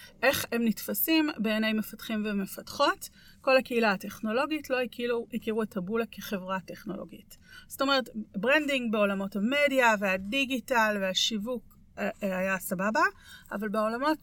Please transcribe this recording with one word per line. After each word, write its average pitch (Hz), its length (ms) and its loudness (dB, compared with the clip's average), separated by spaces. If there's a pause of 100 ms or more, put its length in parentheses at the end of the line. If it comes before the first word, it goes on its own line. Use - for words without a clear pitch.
(240)
איך 277 280 2
הם 233 140 2
נתפסים 294 720 2
בעיני 220 360 0
מפתחים 214 520 -4
ומפתחות. 214 840 -2 (320)
כל 262 160 6
הקהילה 226 340 2
הטכנולוגית 233 800 -2
לא 254 120 0
הכירו, 240 520 -4
הכירו 220 300 -2
את 208 60 -4
טבולה 214 420 -4
כחברה 190 540 -6
טכנולוגית. - 720 -14 (300)
זאת - 140 -8
אומרת, 269 280 2 (280)
ברנדינג 262 540 2
בעולמות 202 440 0
המדיה 254 640 4
והדיגיטל 214 1040 0
והשיווק, 208 760 -2 (200)
אה, 202 120 -2 (140)
אה, 185 140 -2
היה 190 220 0
סבבה, 202 440 0 (480)
אבל 214 180 -4
בעולמות 233 540 0